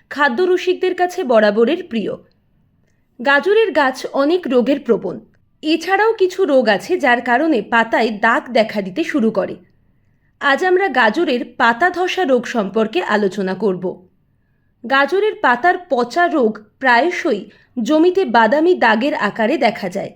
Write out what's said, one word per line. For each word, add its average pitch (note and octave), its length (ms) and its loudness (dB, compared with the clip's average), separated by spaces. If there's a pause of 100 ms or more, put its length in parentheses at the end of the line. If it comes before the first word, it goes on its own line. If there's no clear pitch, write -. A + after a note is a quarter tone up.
(100)
খাদ্য C#4 320 0
রসিকদের F4+ 520 0
কাছে F4+ 300 -2
বরাবরের A3+ 600 0
প্রিয়। G#3+ 320 -6 (1080)
গাজরের F4 460 2
গাছ C4+ 340 0
অনেক D4 420 0
রোগের B3+ 320 2
প্রবণ। F#3+ 400 -2 (420)
এছাড়াও F#4+ 500 0
কিছু F#4+ 320 0
রোগ C4 240 2
আছে G#3+ 300 0
যার B3 220 2
কারণে B3+ 420 0
পাতায় A#3 480 0
দাগ A#3 400 -2
দেখা A3 320 0
দিতে F#3+ 220 -6
শুরু A3+ 260 0
করে। - 260 -4 (840)
আজ C#4 240 0
আমরা F#4 240 2
গাজরের B3 680 0
পাতা A#3+ 340 2
ধসা F4+ 340 -2
রোগ C4 220 0
সম্পর্কে A3 560 -2
আলোচনা G3 520 -2
করব। F#3 540 -6 (840)
গাজরের D#4+ 520 0
পাতার F4 480 0
পচা B3 380 0
রোগ A#3+ 300 0 (200)
প্রায়শই B3+ 720 0 (320)
জমিতে E4+ 420 2
বাদামি C4 500 4
দাগের A#3 400 0
আকারে G#3+ 440 -2
দেখা A3 300 -2
যায়। - 280 -8